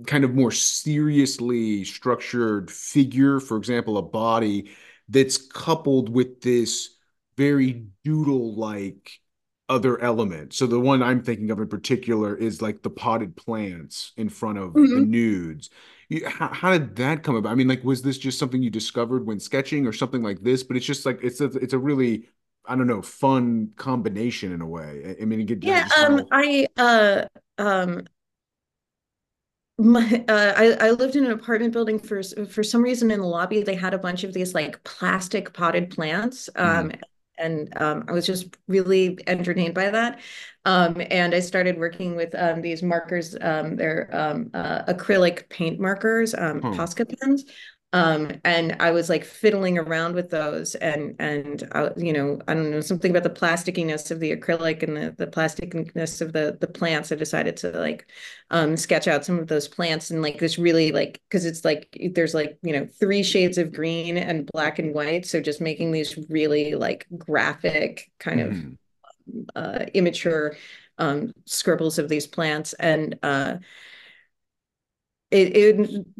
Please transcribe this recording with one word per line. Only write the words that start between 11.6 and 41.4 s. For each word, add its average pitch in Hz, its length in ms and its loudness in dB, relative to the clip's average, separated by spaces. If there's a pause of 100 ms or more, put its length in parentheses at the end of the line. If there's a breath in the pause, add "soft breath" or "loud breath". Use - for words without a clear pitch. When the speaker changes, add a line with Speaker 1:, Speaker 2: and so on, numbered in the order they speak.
Speaker 1:
in 107 80 -4
particular 107 680 -2
is, 107 240 -4
like, 107 220 -4
the 98 80 -8
potted 113 460 -4
plants 98 800 -10
in 110 120 -4
front 107 300 -6
of 92 160 -6
the 302 60 8
Speaker 2:
Mm-hmm. 123 300 6
Speaker 1:
nudes. 95 600 0 (380 soft breath)
You, - 200 -6
how, - 200 -4
how 185 240 0
did 131 240 0
that 147 260 -2
come 127 140 0
about? 107 160 0
I - 20 0
mean, 127 140 4
like, 127 160 0
was 127 180 0
this 131 160 -2
just 131 200 -6
something 127 240 -2
you 120 80 0
discovered 117 540 -2
when 107 140 -4
sketching 135 480 -2
or 110 60 0
something 127 320 -4
like 98 180 -4
this? 127 220 2
But 127 120 -4
it's 123 100 -4
just, 143 200 -4
like, 127 160 -2
it's 123 180 -4
a, 143 60 2
it's 127 260 -4
a 131 60 2
really, 127 500 0 (380)
I 123 80 -4
don't 127 140 2
know, 107 120 0
fun 120 760 0
combination 110 760 -4
in 85 80 -8
a 82 60 -8
way. 78 520 -12
I, 98 40 -10
I - 20 -2
mean, 110 160 0
it 101 220 -4
Speaker 2:
Yeah, 359 220 2
Speaker 1:
just 311 140 4
Speaker 2:
um, 294 200 6
Speaker 1:
how - 140 -4
Speaker 2:
I, 277 340 4 (100)
uh, 220 480 6 (340)
um, 185 500 0 (1700)
my, 226 520 6
uh, 208 280 6
I, 220 320 6
I - 20 8
lived 262 260 2
in 285 80 4
an 240 80 2
apartment 226 400 0
building 220 260 0
for 208 220 -6
s-, 190 140 -10 (160)
for 214 120 0
some 233 200 4
reason 240 280 2
in 208 100 0
the 185 60 -2
lobby, 180 360 0
they 196 120 -2
had 185 180 -2
a 190 60 -2
bunch 180 240 -4
of 190 100 -6
these, 185 220 -2
like, 147 300 -4
plastic 185 680 -4
potted 175 380 0
plants. 190 640 -4
Um, 165 360 2
Speaker 1:
Mm. - 100 -12 (380)
Speaker 2:
and, 165 440 -6
um, 151 240 -2
I - 60 -6
was 175 120 0
just 185 320 -6 (120)
really 185 580 2
entertained 175 480 0
by 190 160 0
that. 233 300 -2 (440 loud breath)
Um, 175 460 4
and 175 240 2
I 180 60 4